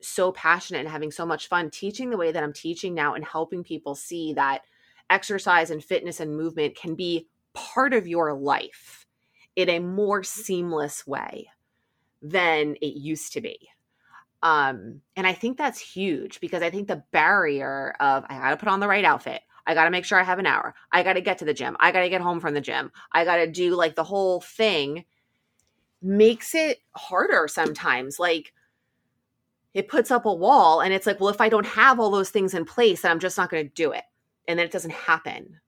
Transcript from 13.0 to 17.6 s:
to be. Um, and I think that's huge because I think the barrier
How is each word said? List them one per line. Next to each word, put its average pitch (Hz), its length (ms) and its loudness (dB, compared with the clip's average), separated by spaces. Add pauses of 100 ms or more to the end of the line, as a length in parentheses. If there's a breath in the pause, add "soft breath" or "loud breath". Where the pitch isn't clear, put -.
to 139 80 -6
be. 110 160 -10 (840 soft breath)
Um, 139 600 0 (160)
and 190 100 0
I 185 60 2
think 233 240 -4
that's 285 240 -4
huge - 580 -6
because 170 240 -6
I 170 60 0
think 196 180 -8
the 175 240 -6
barrier 143 880 2